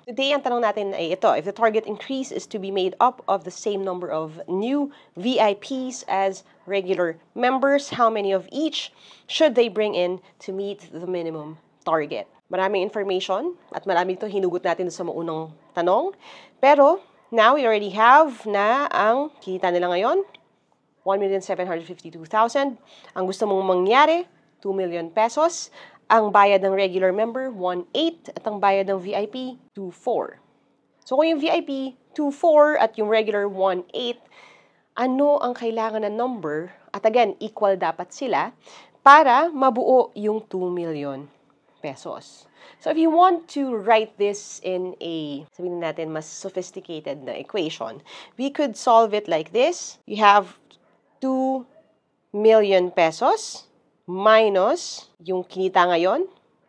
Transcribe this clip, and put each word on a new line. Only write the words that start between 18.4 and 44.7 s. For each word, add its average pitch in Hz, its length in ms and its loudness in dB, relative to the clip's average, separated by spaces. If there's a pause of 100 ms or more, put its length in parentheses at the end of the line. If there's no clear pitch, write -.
na 214 400 0
ang 240 480 2
kita 185 320 -4
nila 175 240 0
ngayon, 269 320 0 (800)
one 196 160 0
million 196 240 -2
seven 180 240 -6
hundred 165 160 -6
fifty-two 170 400 -18
thousand. 233 560 0 (320)
Ang 185 160 -4
gusto 196 160 -4
mong 196 160 0
mangyari, 240 640 2 (400)
two 196 80 -4
million 170 400 -6
pesos. 294 560 -2 (400)
Ang 214 240 4
bayad 202 320 6
ng 196 80 0
regular 185 400 0
member, 233 400 -4
one 180 400 -6
eight. 330 400 -4
At - 160 -14
ang 208 80 -4
bayad 196 320 2
ng 196 80 -2
V 190 160 -8
I 202 160 -4
P, 254 320 -12 (160)
two 190 160 -12
four. - 480 -6 (640)
So 262 160 2
kung 330 80 4
yung 311 160 0
V 330 80 2
I 349 80 2
P, - 80 -10 (480)
two 285 160 -2
four 302 480 6
at 220 160 2
yung 214 160 0
regular, 208 320 2
one 190 480 -2
eight, 240 240 -6 (800)
ano 262 400 2
ang 247 160 -2
kailangan 220 480 -4
na 208 80 -2
number? 190 640 -6 (240)
At 196 80 -2
again, 220 320 2
equal 202 400 0
dapat 180 320 -6
sila 202 480 -4 (480)
para 285 480 6
mabuo 254 640 2
yung 214 320 -4
two 185 240 -6
million 147 560 -8 (500)
pesos. - 640 -14 (400)
So - 80 -2
if 320 80 0
you 330 80 4
want 339 480 4
to 269 160 -4
write 220 480 0
this 202 480 -4
in 180 320 -6